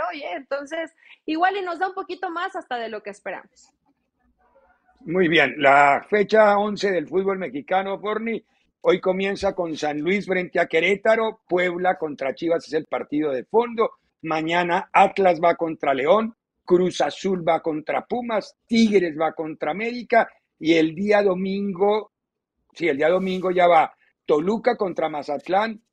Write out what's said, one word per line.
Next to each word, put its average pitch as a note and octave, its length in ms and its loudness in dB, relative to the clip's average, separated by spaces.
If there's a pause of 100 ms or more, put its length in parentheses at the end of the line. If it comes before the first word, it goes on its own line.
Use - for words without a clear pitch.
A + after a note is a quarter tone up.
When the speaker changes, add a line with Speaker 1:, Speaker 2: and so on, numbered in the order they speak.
(100)
Speaker 1:
hoy, D4+ 120 -12
¿eh? - 140 -8
Entonces, C#4+ 560 -8 (340)
igual F4 300 0
y G4+ 60 -6
nos F4 160 -8
da F#4 100 -2
un F#4+ 60 -12
poquito F#4 360 -8
más E4+ 240 -8
hasta - 220 -8
de A3+ 120 -8
lo G#3+ 140 -10
que G3+ 80 -12
esperamos. - 640 -14 (1300)
Speaker 2:
Muy F3 280 0
bien, D3 300 2
la C#3 520 6
fecha G#3 480 4
once G#3 320 -2
del E3+ 160 -2
fútbol F#3+ 320 -2
mexicano, F#3 600 -4
Forni, A3 440 -6 (360)
hoy F#3 200 2
comienza F#3+ 540 -2
con E3 220 -6
San D3+ 240 -4
Luis F3 260 -2
frente F3+ 320 -4
a E3+ 80 2
Querétaro, G#3 800 0
Puebla F3+ 480 0
contra C#3 380 -6
Chivas E3 320 -2
es B2+ 80 -8
el D#3+ 100 -2
partido D3 460 -4
de B2+ 140 -4
fondo, A3+ 480 0 (300)
mañana E3+ 720 0
Atlas F#3+ 500 4
va E3+ 120 4
contra D#3 400 -2
León, F#3+ 400 2 (300)
Cruz F3+ 360 0
Azul E3+ 480 -4
va D#3+ 120 2
contra D#3 440 -4
Pumas, A3+ 520 -6 (100)
Tigres G3+ 520 2
va D#3+ 140 0
contra D#3 380 -8
América, A3+ 580 0 (300)
y D#3+ 160 2
el D#3+ 200 2
día G3+ 280 2
domingo, G3 880 0 (640)
sí, E3+ 140 -2
el C#3 80 0
día D3+ 120 2
domingo F#3 440 0
ya F3 160 4
va D#3 260 4 (320)
Toluca G3 500 0
contra E3 320 -4
Mazatlán E3 720 -4 (120)